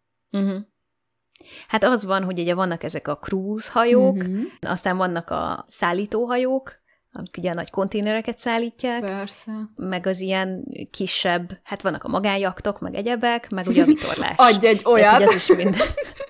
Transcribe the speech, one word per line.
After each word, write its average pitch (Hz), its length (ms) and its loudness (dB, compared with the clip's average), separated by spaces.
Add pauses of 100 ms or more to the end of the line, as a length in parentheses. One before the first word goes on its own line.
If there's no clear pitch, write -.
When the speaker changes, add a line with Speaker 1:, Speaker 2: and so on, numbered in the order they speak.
(300)
Speaker 1:
Mhm. 196 260 -2 (1080)
Hát - 180 0
az 240 200 2
van, 190 200 0
hogy 180 160 -4
ugye 170 140 0
vannak 180 280 -2
ezek - 260 -8
a 147 100 -4
cruise 196 540 -6
hajók, 226 440 4
Speaker 2:
Mhm. 185 240 -4 (200)
Speaker 1:
aztán 185 360 -4
vannak 180 340 -4
a - 380 -6
szállítóhajók, 240 1040 -2 (400)
amik - 260 -14
ugye 180 120 -4
a 170 40 -4
nagy 165 160 -8
konténereket 214 680 -4
szállítják, 233 640 -4
Speaker 2:
Persze. 196 500 -8 (260)
Speaker 1:
meg 185 300 -6
az 185 140 -2
ilyen 190 440 -4 (260)
kisebb, 175 720 -4
hát - 200 -12
vannak 185 220 -4
a - 40 -10
magánjaktok, 196 720 -2
meg 185 140 -8
egyebek, 233 560 -2
meg 185 160 -6
ugye 240 160 6
a - 20 4
vitorlás. - 580 2
Speaker 2:
<laughs> 247 120 10
Adj 202 120 4
egy 214 160 4
Speaker 1:
Tehát, - 40 -8
Speaker 2:
olyat. 214 280 8
Speaker 1:
hogy 220 80 8
az 202 120 8
is 185 220 6
mind. 190 200 2 (540)